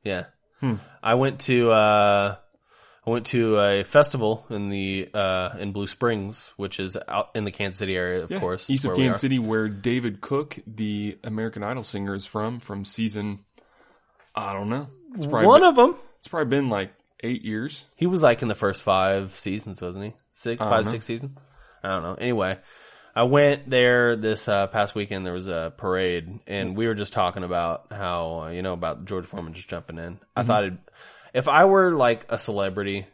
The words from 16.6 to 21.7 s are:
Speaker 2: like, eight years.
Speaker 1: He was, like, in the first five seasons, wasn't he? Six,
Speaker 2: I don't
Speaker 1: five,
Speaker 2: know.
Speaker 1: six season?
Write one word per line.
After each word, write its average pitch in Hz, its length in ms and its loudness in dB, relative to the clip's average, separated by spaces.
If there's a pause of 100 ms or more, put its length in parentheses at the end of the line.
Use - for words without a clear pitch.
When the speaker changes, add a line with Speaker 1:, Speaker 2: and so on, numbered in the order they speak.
Speaker 2:
like, 98 240 -2 (300)
eight 120 220 -4
years. 110 400 -8 (100)
Speaker 1:
He 170 120 -2
was, 180 160 2
like, 120 180 6
in 123 60 -2
the 107 80 0
first 98 260 -2
five 98 560 0
seasons, 101 440 -8
wasn't 92 240 -10
he? 110 80 -12 (200)
Six, 117 260 -6
Speaker 2:
I 110 60 -2
don't 104 80 2
Speaker 1:
five, 110 120 4
Speaker 2:
know. 110 60 -2
Speaker 1:
six 113 140 -8
season? 131 320 -10 (460)